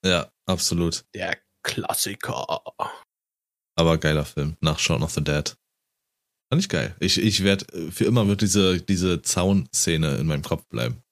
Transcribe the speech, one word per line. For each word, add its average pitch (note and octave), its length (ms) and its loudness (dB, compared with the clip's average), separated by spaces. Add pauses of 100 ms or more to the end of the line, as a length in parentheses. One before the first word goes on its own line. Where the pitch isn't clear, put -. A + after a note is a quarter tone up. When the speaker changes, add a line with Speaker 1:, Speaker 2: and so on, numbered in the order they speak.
Speaker 1:
Ja, F2+ 260 0 (160)
absolut. E2+ 580 -2 (100)
Speaker 2:
Der - 220 -6 (260)
Klassiker. - 1000 -6 (1120)
Speaker 1:
Aber E2 220 4
geiler D#2 260 0
Film, D2 360 -6
nach D#2 180 0
Shaun - 240 0
of D#2+ 100 -4
the D2+ 120 -2
Dead. D2 320 -2 (920)
Fand E3 120 2
ich - 80 -4
geil. D2+ 280 -2
Ich, F#2 240 0
ich F#2+ 220 2
werd, G2 220 2 (240)
für A2+ 160 0
immer A2 200 4
wird G2+ 140 2
diese, F#2+ 400 4
diese F2+ 400 0
Zaunszene F2 960 0
in C2 100 -2
meinem D2 160 -2
Kopf - 240 -6
bleiben. A#1+ 460 -6